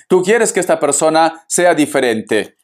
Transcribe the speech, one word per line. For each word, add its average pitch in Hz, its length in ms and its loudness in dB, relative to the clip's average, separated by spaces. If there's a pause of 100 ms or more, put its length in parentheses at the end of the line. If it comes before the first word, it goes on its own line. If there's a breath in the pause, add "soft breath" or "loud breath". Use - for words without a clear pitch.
tú 185 140 2
quieres 214 300 0
que - 80 -2
esta 170 180 -2
persona 156 720 0
sea 175 260 2
diferente 120 880 -2